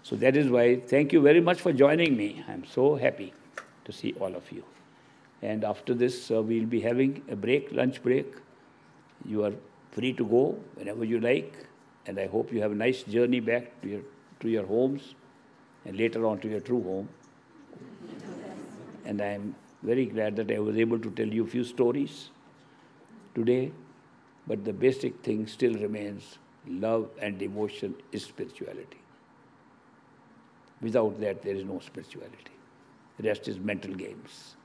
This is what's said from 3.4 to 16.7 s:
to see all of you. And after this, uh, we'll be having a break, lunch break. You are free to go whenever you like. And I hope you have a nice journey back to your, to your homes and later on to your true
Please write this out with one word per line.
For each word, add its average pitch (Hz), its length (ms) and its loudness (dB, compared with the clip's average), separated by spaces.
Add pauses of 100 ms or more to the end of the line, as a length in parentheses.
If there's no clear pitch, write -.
to - 80 -14
see - 220 -4
all 95 200 -4
of - 160 -12
you. - 140 -12 (800)
And 107 220 -4
after 107 300 -4
this, 123 360 0
uh, 113 120 2
we'll 113 240 0
be 117 140 0
having 131 500 0
a 117 60 -4
break, 123 360 0
lunch 127 300 0
break. 135 240 2 (1000)
You 107 200 -2
are 104 80 0 (400)
free 131 220 -2
to 127 100 -2
go 127 340 4 (160)
whenever 104 300 -6
you 113 160 0
like. 120 460 0 (400)
And 98 120 -8
I 98 80 -2
hope 110 260 -2
you 110 100 -2
have 107 100 0
a - 20 -4
nice 123 280 0
journey 120 380 2
back 117 420 -2
to 98 60 -8
your, 101 120 -6 (400)
to 113 80 -4
your 110 180 0
homes 131 480 -2 (680)
and 95 120 -10
later 113 300 0
on 104 140 0
to 110 80 -6
your 107 120 -4
true 120 220 -2